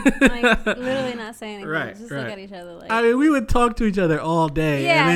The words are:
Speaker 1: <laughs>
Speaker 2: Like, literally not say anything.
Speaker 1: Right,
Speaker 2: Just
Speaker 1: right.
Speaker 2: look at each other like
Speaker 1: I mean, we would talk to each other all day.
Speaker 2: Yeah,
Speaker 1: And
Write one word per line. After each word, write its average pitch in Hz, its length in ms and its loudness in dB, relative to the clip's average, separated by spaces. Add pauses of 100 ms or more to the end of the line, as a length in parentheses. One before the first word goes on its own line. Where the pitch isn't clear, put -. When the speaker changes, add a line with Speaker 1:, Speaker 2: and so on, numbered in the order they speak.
(220)
Speaker 1:
<laughs> - 0 -
Speaker 2:
Like, 240 440 2
literally 254 500 -4
not 226 200 -12
say 214 200 -12
anything. 196 140 -12
Speaker 1:
Right, 151 280 -6
Speaker 2:
Just 226 140 -16
Speaker 1:
right. 139 120 -6
Speaker 2:
look - 80 -8
at 196 80 -12
each 196 140 -16
other 175 220 -16
like - 160 -10
Speaker 1:
I 226 100 0
mean, 233 160 4
we 302 120 4
would 269 200 2
talk 240 280 2
to 233 80 0
each 202 120 0
other 160 240 2
all 160 260 0
day. 147 380 0
Speaker 2:
Yeah, 320 160 4
Speaker 1:
And 175 140 2